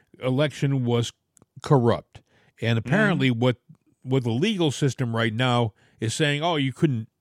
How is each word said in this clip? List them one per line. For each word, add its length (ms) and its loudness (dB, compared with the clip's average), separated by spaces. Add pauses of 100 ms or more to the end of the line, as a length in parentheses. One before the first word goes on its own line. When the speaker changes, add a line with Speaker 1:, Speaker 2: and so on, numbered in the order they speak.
(240)
Speaker 1:
election 640 0
was 260 0 (500)
corrupt. 600 2 (400)
And 180 2
Speaker 2:
Mm-hmm. 80 -8
Speaker 1:
apparently 440 2
what, 260 0 (460)
what 200 0
the 80 -2
legal 400 0
system 440 -2
right 180 0
now 400 0 (260)
is 140 -4
saying, 280 0
"Oh, 140 -2
you 180 -2
couldn't, 340 -2 (140)